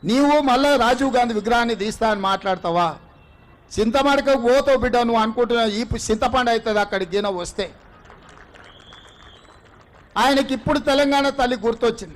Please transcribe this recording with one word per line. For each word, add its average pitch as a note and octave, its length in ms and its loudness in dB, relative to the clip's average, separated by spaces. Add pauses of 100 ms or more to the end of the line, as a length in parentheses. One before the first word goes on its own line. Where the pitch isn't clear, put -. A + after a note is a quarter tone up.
నీవు C#4+ 360 4
మళ్ళీ C#4 380 2
రాజీవ్ B3 380 0
గాంధీ A#3+ 180 2
విగ్రహాన్ని A#3 420 0
తీస్తా G#3+ 340 -2
అని G#3 120 -2
మాట్లాడతావా? F#3 760 -2 (840)
చింతమడకకు C#4 640 2
పోతావు C4 360 4
బిడ్డ, B3 200 0
నువ్వు A#3 240 2
అనుకుంటున్నా A#3 420 0
ఈ A3 200 -2
పు-, A#3 140 -6
చింతపండు A#3+ 520 -2
అవుతుంది A3 300 0
అక్కడికి F#3+ 360 -4
గిన G#3 120 -2
వస్తే. F3+ 440 -6 (2500)
ఆయనకి C4+ 360 2
ఇప్పుడు D4 260 -2
తెలంగాణ C#4 500 2
తల్లి B3+ 280 -2
గుర్తొచ్చింది. A3 580 -2